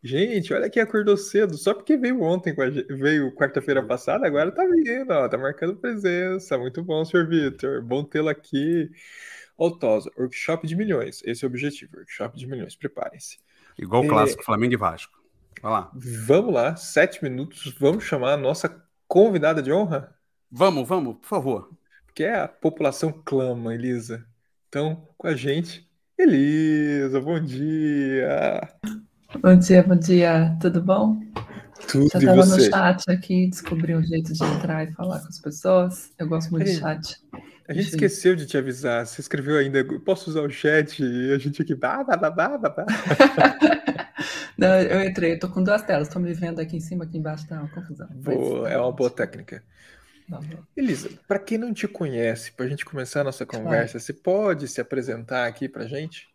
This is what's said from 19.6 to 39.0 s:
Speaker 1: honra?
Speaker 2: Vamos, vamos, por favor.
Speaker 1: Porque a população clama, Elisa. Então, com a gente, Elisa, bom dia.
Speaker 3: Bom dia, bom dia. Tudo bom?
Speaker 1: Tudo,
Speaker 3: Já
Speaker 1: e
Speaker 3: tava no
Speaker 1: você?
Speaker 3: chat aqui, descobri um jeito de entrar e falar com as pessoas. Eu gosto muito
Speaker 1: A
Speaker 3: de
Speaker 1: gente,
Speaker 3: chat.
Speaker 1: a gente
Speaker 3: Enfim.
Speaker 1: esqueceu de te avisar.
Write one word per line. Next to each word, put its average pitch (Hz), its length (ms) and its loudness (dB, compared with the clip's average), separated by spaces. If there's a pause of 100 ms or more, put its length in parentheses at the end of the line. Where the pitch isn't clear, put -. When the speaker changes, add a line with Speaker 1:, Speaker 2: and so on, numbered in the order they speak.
Speaker 1:
honra? 165 440 -2 (360)
Speaker 2:
Vamos, 139 360 2
vamos, 143 300 -2
por - 100 -20
favor. 127 420 -4 (360)
Speaker 1:
Porque - 200 -6
a 202 220 -2
população - 640 -2 (140)
clama, 123 480 -2
Elisa. 117 500 -6 (460)
Então, 156 380 -6 (100)
com - 80 -14
a 165 100 0
gente, 143 540 -6 (260)
Elisa, 147 1040 4
bom 156 200 -2
dia. 143 1300 -2 (720)
Speaker 3:
Bom 185 180 10
dia, 180 240 8
bom 185 140 6
dia. 165 640 4
Tudo 175 200 2
bom? 208 380 2 (680)
Speaker 1:
Tudo, 139 200 4
Speaker 3:
Já - 100 2
Speaker 1:
e 135 60 8
Speaker 3:
tava 185 120 10
no 185 80 12
Speaker 1:
você? 185 240 8
Speaker 3:
chat 185 420 2
aqui, 185 380 2
descobri 165 440 -4
um 165 80 2
jeito 160 300 -2
de 160 100 -4
entrar 156 460 -2
e 160 60 -12
falar 180 260 -6
com - 80 -16
as - 140 -20
pessoas. 180 760 0
Eu 160 120 -6
gosto 165 220 -2
muito 160 120 0
Speaker 1:
A - 20 2
Speaker 3:
de 196 60 2
Speaker 1:
gente, 165 100 -2
Speaker 3:
chat. 156 360 -8 (500)
Speaker 1:
a 151 60 -8
gente 170 140 -2
Speaker 3:
Enfim. 160 80 -8
Speaker 1:
esqueceu 180 420 2
de 151 80 -6
te 147 120 -2
avisar. 127 480 -2